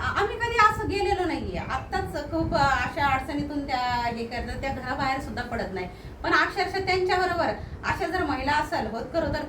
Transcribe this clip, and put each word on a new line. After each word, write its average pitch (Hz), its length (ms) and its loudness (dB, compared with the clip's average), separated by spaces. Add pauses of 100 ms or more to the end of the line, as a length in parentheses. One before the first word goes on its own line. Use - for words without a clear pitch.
(200)
आम्ही 440 160 0
कधी 466 200 0 (140)
असं 440 180 -2
गेलेलो 392 360 2
नाहीये. 254 340 -2
आत्ताच 294 720 -4
खूप, 330 240 2
अ, 302 40 4
अशा 269 480 4
अडचणीतून 285 600 0
त्या 247 360 0 (140)
हे 233 80 -4
करतात, 240 360 -6
त्या 269 120 -2
घराबाहेर 269 480 -2
सुद्धा 233 220 -6
पडत 208 300 -4
नाही, 180 160 -4 (340)
पण 339 100 2
अक्षरशः 370 540 2
त्यांच्याबरोबर 359 600 2 (360)
अशा - 220 -2
जर 339 180 0
महिला 285 280 0
असेल 294 340 0
होत 220 160 -4 (120)
करू 320 120 2
तर 302 220 0